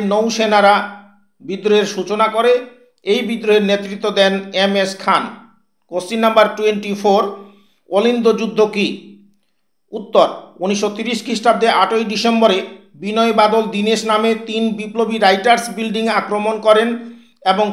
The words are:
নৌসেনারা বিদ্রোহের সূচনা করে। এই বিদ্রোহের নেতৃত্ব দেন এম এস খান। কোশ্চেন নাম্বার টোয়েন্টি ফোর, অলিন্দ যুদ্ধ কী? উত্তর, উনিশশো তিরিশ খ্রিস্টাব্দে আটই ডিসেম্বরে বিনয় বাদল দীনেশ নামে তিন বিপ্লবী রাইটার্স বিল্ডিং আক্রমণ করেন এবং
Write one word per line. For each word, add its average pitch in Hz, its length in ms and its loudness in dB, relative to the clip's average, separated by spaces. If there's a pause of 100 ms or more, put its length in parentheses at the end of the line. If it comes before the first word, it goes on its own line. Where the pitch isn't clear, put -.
(120)
নৌসেনারা 214 640 2 (680)
বিদ্রোহের 202 520 0
সূচনা 208 340 -2
করে। 226 240 2 (540)
এই 220 220 0
বিদ্রোহের 214 420 2
নেতৃত্ব 202 360 -4 (120)
দেন 196 160 4 (300)
এম 196 80 0 (100)
এস 190 80 -2 (120)
খান। 170 200 2 (680)
কোশ্চেন 180 320 -6
নাম্বার 220 220 4 (100)
টোয়েন্টি 208 440 -2
ফোর, 202 220 4 (680)
অলিন্দ 233 360 0 (140)
যুদ্ধ 214 200 -4 (140)
কী? 202 120 0 (1040)
উত্তর, 196 360 2 (340)
উনিশশো 202 340 -2
তিরিশ 233 280 -4
খ্রিস্টাব্দে 226 440 0 (140)
আটই 226 300 0
ডিসেম্বরে 220 460 2 (440)
বিনয় 214 380 0
বাদল 214 240 2 (100)
দীনেশ 214 260 0 (100)
নামে 220 200 2 (180)
তিন 220 140 -4 (160)
বিপ্লবী 220 400 -4
রাইটার্স 208 460 2 (120)
বিল্ডিং 220 280 -4 (160)
আক্রমণ 208 340 -4 (120)
করেন 220 220 4 (640)
এবং 208 200 0